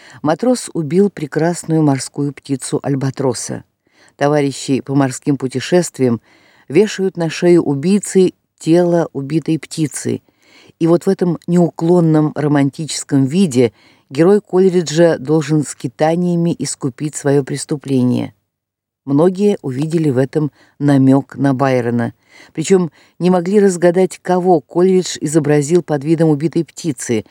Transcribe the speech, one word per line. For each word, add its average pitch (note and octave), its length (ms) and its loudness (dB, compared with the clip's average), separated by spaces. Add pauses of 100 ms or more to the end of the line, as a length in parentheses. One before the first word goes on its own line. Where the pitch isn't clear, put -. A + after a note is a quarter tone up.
(220)
Матрос A#3 500 -2
убил E3+ 380 2
прекрасную D#3+ 720 -2
морскую C#3+ 500 -2
птицу - 500 -8
альбатроса. C3+ 840 -4 (520)
Товарищи C#3+ 640 0
по C#3 140 -6
морским C3+ 420 -2
путешествиям C3 840 -2 (440)
вешают F#3+ 520 0
на E3 100 -2
шею F3 340 2
убийцы F3+ 720 0 (260)
тело E3+ 540 2
убитой D3+ 460 -4
птицы. B2+ 640 -6 (580)
И E3 60 2
вот E3 180 2
в G3 60 0
этом F3+ 360 -2
неуклонном E3 880 2
романтическом C#3+ 920 -2
виде C3 480 2 (340)
герой E3+ 320 2
Кольриджа E3+ 800 2
должен D3+ 440 0
скитаниями E3+ 960 -2
искупить D3 560 -8
свое C#3 300 0
преступление. B2+ 880 -2 (720)
Многие F3+ 580 2
увидели D#3 480 -2
в B2 80 0
этом C#3+ 340 -2 (260)
намек C3+ 580 2
на C#3 180 0
Байрона, A#2+ 580 -2 (400)
причем F3 380 0 (280)
не F3 120 2
могли F#3 280 2
разгадать, F3+ 600 2
кого F3+ 420 2
Кольридж F#3 640 0
изобразил D3 600 0
под C#3+ 220 -4
видом D#3+ 240 2
убитой D#3 340 0
птицы. B2 680 -6